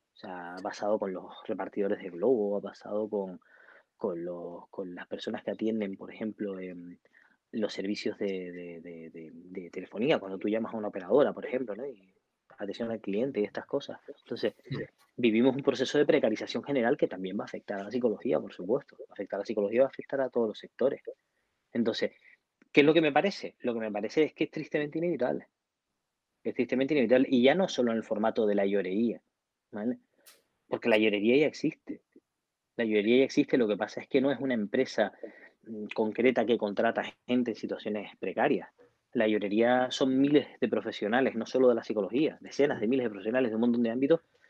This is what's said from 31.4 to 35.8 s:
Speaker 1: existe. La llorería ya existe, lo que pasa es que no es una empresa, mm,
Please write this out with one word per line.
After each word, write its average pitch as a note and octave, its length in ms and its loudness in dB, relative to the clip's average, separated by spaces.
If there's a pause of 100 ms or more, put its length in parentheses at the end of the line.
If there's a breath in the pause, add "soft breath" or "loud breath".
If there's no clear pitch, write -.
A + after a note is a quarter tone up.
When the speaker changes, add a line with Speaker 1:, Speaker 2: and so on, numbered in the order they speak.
Speaker 1:
existe. - 560 -6 (720)
La A#2+ 80 0
llorería G#2+ 340 4
ya C3+ 60 6
existe, C#3+ 320 2
lo A#2 120 4
que G#2 80 0
pasa G#2 240 -6
es - 80 -14
que C#3 120 2
no C#3 120 2
es B2 80 -4
una C3 140 -2
empresa, A2 580 0 (520 loud breath)
mm, G#2+ 300 -10